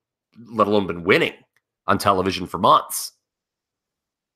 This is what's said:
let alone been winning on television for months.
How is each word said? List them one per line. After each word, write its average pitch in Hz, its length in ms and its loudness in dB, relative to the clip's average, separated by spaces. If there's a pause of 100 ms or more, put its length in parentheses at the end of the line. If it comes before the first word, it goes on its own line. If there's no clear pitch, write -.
(460)
let 107 220 0
alone 101 180 2
been 85 160 -8
winning 123 300 2 (560)
on 98 100 2
television 92 480 -2
for 85 120 -8
months. - 520 0 (1200)